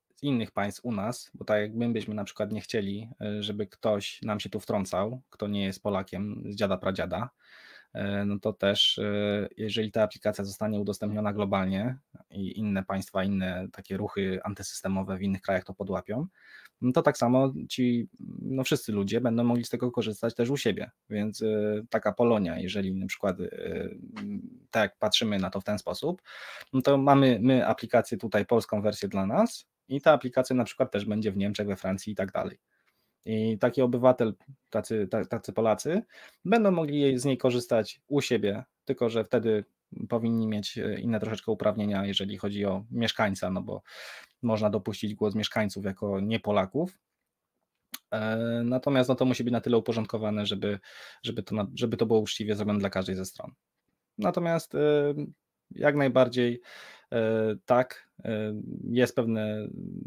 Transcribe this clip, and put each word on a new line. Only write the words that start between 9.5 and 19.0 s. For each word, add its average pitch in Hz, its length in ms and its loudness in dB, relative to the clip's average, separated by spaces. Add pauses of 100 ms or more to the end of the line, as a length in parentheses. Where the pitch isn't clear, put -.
jeżeli 110 360 -4
ta 110 100 2
aplikacja 107 420 -2
zostanie 104 360 -4
udostępniona 104 520 -2
globalnie 98 640 0 (320)
i 95 280 -6
inne 101 260 -2
państwa, 95 400 -4
inne 92 480 -2
takie - 240 -10
ruchy 95 480 -2
antysystemowe 95 760 -4
w 92 40 -6
innych 98 200 -2
krajach 95 220 0
to 98 100 -14
podłapią, 98 520 -6 (540)
no 123 120 2
to - 100 4
tak 143 160 2
samo 131 340 4 (160)
ci, 123 400 0 (320)
no 131 240 -2
wszyscy - 280 0
ludzie 101 280 0